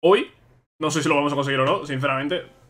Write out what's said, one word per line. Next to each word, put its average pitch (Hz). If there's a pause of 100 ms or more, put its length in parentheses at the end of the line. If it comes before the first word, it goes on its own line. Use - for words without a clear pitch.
hoy. 196 (500)
No 156
sé 151
si 147
lo 156
vamos 143
a 143
conseguir 139
o 131
no, 160
sinceramente. 139 (240)